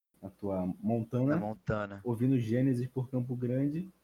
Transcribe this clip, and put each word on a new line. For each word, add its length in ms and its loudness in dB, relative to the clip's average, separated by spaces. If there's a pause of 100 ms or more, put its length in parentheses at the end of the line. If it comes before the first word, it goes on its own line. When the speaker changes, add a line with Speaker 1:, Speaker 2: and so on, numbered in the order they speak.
(220)
Speaker 1:
na 80 -10
tua 340 -2 (160)
Montana, 540 2
Speaker 2:
Na 60 2
Montana. 640 -4
Speaker 1:
ouvindo 340 2
Gênesis 480 2
por 240 -6
Campo 240 -2
Grande. 580 -2 (100)